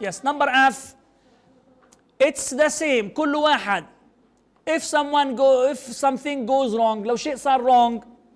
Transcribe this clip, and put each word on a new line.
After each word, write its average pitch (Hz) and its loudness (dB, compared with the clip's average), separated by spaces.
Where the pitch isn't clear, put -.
Yes. 185 -10
Number 285 0
F. 262 0
It's 311 -2
the 285 0
same. 254 -2
كل 294 -2
واحد. 240 0
If 320 0
someone 285 0
go, 262 4
if 277 -6
something 269 -4
goes 262 0
wrong، 220 0
لو 240 -2
شيء 294 -6
صار 262 0
wrong، 240 2